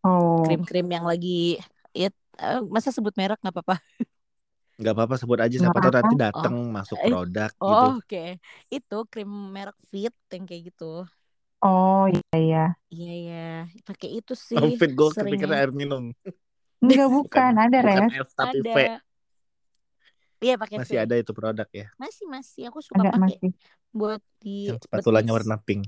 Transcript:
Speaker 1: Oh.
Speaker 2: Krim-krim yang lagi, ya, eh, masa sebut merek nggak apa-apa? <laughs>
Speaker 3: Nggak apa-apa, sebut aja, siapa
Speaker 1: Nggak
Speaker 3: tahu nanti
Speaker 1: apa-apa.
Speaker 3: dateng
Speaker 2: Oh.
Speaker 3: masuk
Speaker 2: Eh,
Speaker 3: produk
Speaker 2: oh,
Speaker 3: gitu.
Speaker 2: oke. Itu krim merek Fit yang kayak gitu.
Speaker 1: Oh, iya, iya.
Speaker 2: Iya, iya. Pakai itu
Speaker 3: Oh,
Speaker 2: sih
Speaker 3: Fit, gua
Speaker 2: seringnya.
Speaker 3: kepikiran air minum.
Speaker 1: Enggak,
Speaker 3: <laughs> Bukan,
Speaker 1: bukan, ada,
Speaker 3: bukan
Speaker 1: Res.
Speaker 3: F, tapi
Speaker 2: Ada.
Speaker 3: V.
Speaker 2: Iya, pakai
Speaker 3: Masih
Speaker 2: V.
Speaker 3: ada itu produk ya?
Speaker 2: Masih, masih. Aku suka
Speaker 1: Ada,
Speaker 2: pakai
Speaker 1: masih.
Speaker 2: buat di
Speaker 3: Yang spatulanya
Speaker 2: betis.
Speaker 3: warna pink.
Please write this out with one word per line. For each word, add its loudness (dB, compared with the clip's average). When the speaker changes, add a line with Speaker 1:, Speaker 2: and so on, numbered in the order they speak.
Speaker 1:
Oh. 4
Speaker 2:
Krim-krim 0
yang -4
lagi, 0
ya, -2
eh, -2
masa 0
sebut -4
merek -2
nggak -6
apa-apa? -2
<laughs> -8
Speaker 3:
Nggak 0
apa-apa, 0
sebut 0
aja, 0
siapa 2
Speaker 1:
Nggak 0
Speaker 3:
tahu 4
nanti 4
Speaker 1:
apa-apa. 2
Speaker 3:
dateng -2
Speaker 2:
Oh. -4
Speaker 3:
masuk -8
Speaker 2:
Eh, 2
Speaker 3:
produk -2
Speaker 2:
oh, 0
Speaker 3:
gitu. 6
Speaker 2:
oke. -12
Itu -10
krim -12
merek -14
Fit -6
yang -14
kayak -16
gitu. -18
Speaker 1:
Oh, 6
iya, 2
iya. 2
Speaker 2:
Iya, -12
iya. -10
Pakai -14
itu -12
Speaker 3:
Oh, 4
Speaker 2:
sih -2
Speaker 3:
Fit, 4
gua 6
Speaker 2:
seringnya. -8
Speaker 3:
kepikiran 0
air 2
minum. -4
Speaker 1:
Enggak, 6
Speaker 3:
<laughs> 2
Bukan, 2
Speaker 1:
bukan, -
ada, 6
Speaker 3:
bukan 6
Speaker 1:
Res. 0
Speaker 3:
F, -12
tapi -2
Speaker 2:
Ada. -4
Speaker 3:
V. 4
Speaker 2:
Iya, 4
pakai -8
Speaker 3:
Masih -6
Speaker 2:
V. -2
Speaker 3:
ada 0
itu -8
produk -6
ya? -12
Speaker 2:
Masih, -16
masih. -18
Aku -16
suka 0
Speaker 1:
Ada, 2
Speaker 2:
pakai 4
Speaker 1:
masih. -2
Speaker 2:
buat -4
di -10
Speaker 3:
Yang -8
spatulanya 2
Speaker 2:
betis. 2
Speaker 3:
warna -2
pink. -2